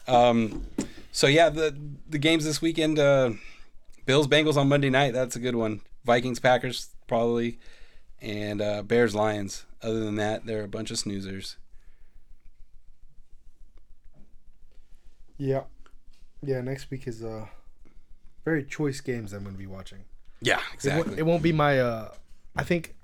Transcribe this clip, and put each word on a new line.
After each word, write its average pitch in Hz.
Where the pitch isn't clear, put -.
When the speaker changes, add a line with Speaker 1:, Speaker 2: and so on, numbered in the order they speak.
Speaker 1:
Um, 120
so, -
yeah, 156
the, 151
the 156
games 156
this 151
weekend, 156
uh, 135
Bills, 139
Bengals 151
on 139
Monday 139
night. 131
That's 123
a 120
good 123
one. 113
Vikings, 123
Packers, 123
probably. 117
And, 104
uh, 104
Bears, 117
Lions. 104
Other 113
than 107
that, 107
they're 110
a 101
bunch 107
of 113
snoozers. 98
Speaker 2:
Yeah. 135
Yeah, 131
next 131
week 131
is, 113
uh, 110
very 160
choice 139
games 113
I'm 101
gonna 98
be 98
watching. 95
Speaker 1:
Yeah, 120
Speaker 2:
It -
won't, -
Speaker 1:
exactly. 101
Speaker 2:
it 160
won't 165
be 170
my, 147
uh, 113
I -
think 165